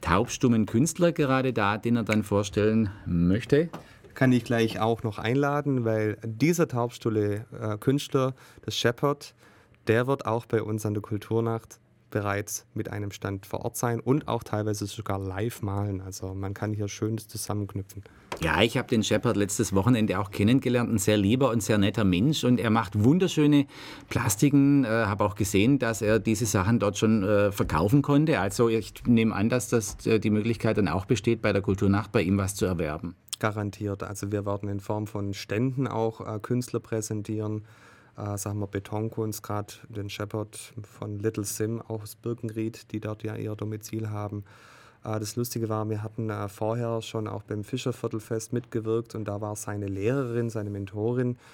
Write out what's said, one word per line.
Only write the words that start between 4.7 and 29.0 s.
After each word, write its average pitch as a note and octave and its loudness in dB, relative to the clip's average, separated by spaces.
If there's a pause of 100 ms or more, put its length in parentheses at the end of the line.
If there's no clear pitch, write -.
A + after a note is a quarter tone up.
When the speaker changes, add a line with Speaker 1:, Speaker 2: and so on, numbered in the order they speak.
Speaker 2:
auch A2+ 0
noch G#2+ -4
einladen, C#3 0
weil A2 0
dieser D3 2
taubstumme, A2 -2
äh, A2 -6
Künstler, C3 0 (320)
das A2 -6
Shepherd, - -2 (520)
der A#2 4
wird C3+ -2
auch A2+ -2
bei A2 0
uns G#2+ -4
an G#2 0
der G#2 -4
Kulturnacht A2+ -4 (320)
bereits G2+ -4
mit A2 -6
einem G2+ -6
Stand G2 -8
vor - -8
Ort A#2 -6
sein A#2+ -2
und C3 0
auch A2+ -2
teilweise G#2+ -4
sogar G2+ -6
live G2 -6
malen. G2+ -4
Also F#2+ -10
man G2 -6
kann G#2+ -4
hier G#2 -4
Schönes A2 -6
zusammenknüpfen. G2+ -8 (380)
Speaker 1:
Ja, D#3+ 2
ich A#2 4
hab B2 -2
den A2+ 2
Shepherd G#2+ 2
letztes G2+ 0
Wochenende G2+ 2
auch G2 -4
kennengelernt. A#2+ 2
Ein A2 2
sehr G#2+ 4
lieber A#2+ 4
und A2+ 0
sehr G#2+ 2
netter G2+ 2
Mensch. G2 4
Und B2 4
er A2+ 2
macht G#2+ 2
wunderschöne D3 4 (420)
Plastiken. C#3 4
Äh, - -2
hab A2 2
auch G2+ 2
gesehen, A2 4
dass A2+ 0
er G#2+ 4
diese A2 2
Sachen G#2+ 4
dort G2+ 2
schon, A2 4
äh, G2+ 4
verkaufen B2+ 4
konnte. C#3+ 4
Also G#2 2
ich A2+ 0 (120)